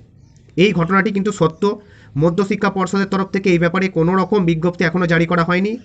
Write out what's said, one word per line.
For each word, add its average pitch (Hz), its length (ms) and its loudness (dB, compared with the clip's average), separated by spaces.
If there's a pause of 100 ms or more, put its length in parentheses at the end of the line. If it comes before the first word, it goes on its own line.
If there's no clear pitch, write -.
(560)
এই 190 180 4
ঘটনাটি 190 380 0
কিন্তু 196 200 -2
সত্য। 202 500 -2 (360)
মধ্যশিক্ষা 190 520 0
পর্ষদের 190 360 -2
তরফ 190 220 -2
থেকে 196 220 -2
এই 175 100 4
ব্যাপারে 185 280 0
কোনো 175 280 0
রকম 190 300 2
বিজ্ঞপ্তি 170 380 0
এখনও 175 240 0
জারি 165 180 2
করা 170 180 0
হয়নি 190 420 -2